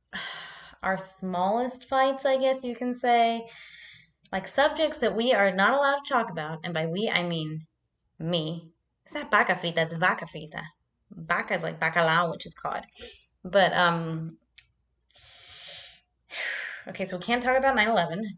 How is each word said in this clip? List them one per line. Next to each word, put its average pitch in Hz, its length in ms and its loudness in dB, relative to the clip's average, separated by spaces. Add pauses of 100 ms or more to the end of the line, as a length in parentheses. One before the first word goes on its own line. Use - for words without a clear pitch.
(120)
<sighs> - 720 -14
our 190 140 0
smallest 190 920 -2
fights, 269 360 2
I 269 120 4
guess 262 280 2
you 240 100 -4
can 247 200 -4
say, 233 520 2 (840)
like, 190 160 -4
subjects 302 500 2
that 220 180 0
we 240 160 2
are 202 220 4
not 202 200 4
allowed 285 300 2
to - 80 -8
talk 233 180 2
about, 160 340 -8
and 170 100 -6
by 160 120 0
we, 170 260 -2
I 180 100 2
mean 160 380 -4 (580)
me. 165 520 -4 (340)
It's - 100 -16
not 294 160 -8
baca 208 240 4
frita, 170 240 -4
it's 165 160 0
vaca 180 320 0
frita. 156 360 -12 (480)
Vaca 180 440 -4
is, 170 80 -2
like, 165 180 -8
bacalao, 165 500 2
which - 160 -10
is 165 80 -12
cod. - 300 -8 (600)
But, 185 280 4
um, 165 680 0 (1900)
<sighs> - 580 -8
okay, 196 160 -6
so 185 120 -6
we 175 60 -6
can't 240 200 0
talk 254 160 4
about 269 180 4
nine 214 120 4
eleven 180 340 2 (160)